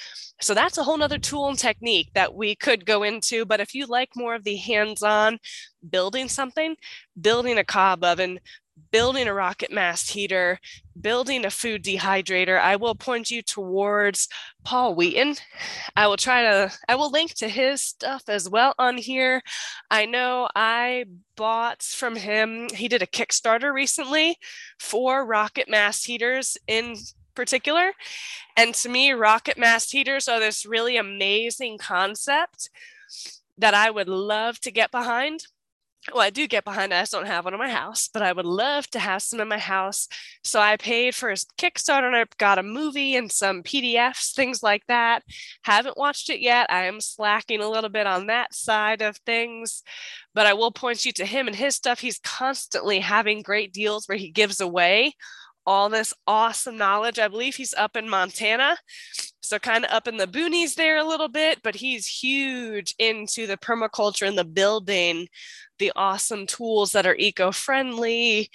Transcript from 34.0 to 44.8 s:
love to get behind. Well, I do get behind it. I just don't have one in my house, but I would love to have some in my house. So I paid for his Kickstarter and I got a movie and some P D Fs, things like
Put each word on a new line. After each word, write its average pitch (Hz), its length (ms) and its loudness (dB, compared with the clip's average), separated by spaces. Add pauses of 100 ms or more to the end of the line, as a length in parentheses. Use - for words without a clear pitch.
love 214 520 -2
to 254 100 -6
get 214 220 0
behind. 247 540 -4 (640)
Well, 233 100 2
I 202 80 4
do 269 160 -2
get 208 180 0
behind 196 280 -2
it. 180 40 2
I 180 60 2
just 220 100 -4
don't 196 140 -4
have 175 180 -2
one 185 80 -4
in 196 60 -8
my 262 100 -2
house, 196 420 -4
but 214 120 -4
I 185 100 2
would 175 140 -2
love 262 460 -2
to 240 60 -6
have 196 220 -2
some 233 200 -6
in 214 80 -2
my 214 100 -2
house. 190 500 -4 (340)
So - 160 0
I 208 180 6
paid 240 380 0
for 247 140 -4
his 196 160 -4 (140)
Kickstarter 285 480 2
and 247 100 2
I 233 80 4 (140)
got 202 200 6
a 185 40 0
movie 269 540 -2
and 226 140 -2
some 190 320 0
P 277 200 -2
D 233 160 2
Fs, 254 340 0
things 254 300 -2
like 208 240 2